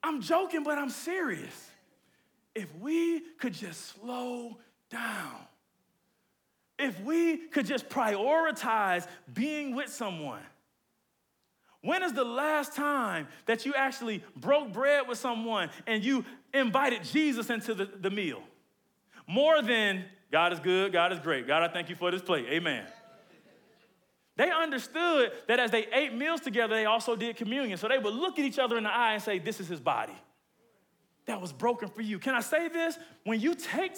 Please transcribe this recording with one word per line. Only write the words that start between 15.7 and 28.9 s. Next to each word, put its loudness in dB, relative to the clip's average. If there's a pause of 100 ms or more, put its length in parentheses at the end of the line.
and 0
you 2 (300)
invited 2
Jesus 2
into -2
the, -2
the -4
meal? -4 (840)
More 6
than, 2 (260)
"God 6
is -6
good, 2
God 4
is -4
great. -2
God, 4
I 4
thank -4
you -8
for 0
this -2
plate. 0
Amen." 0 (1500)
They 4
understood 2 (160)
that 4
as 2
they 2
ate 2
meals -2
together, 0
they 2
also 2
did -4
communion. -2
So -4
they 4
would -2
look -2
at 2
each -2
other 2
in -2
the 0